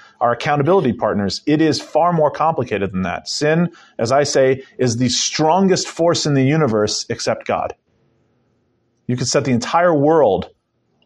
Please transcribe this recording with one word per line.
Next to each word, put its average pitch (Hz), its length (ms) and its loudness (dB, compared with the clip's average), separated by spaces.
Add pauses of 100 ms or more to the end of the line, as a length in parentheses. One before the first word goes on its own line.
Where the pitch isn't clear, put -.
(200)
our 120 120 2
accountability 147 600 0
partners. 101 540 -2
It 151 140 2
is 156 200 2
far 170 320 0
more 151 180 2
complicated 123 640 -2
than 92 100 -4
that. 90 260 -6
Sin, 165 420 0 (280)
as 113 120 -2
I 143 140 4
say, 135 400 2 (140)
is 123 180 0
the 123 120 0
strongest 175 800 0
force 165 380 -2
in 147 80 0
the 135 80 2
universe 131 680 0
except - 380 -6
God. - 280 -4 (1300)
You 123 100 -2
could 127 120 -6
set 139 160 0
the 135 80 0
entire 165 420 0
world 143 560 2 (560)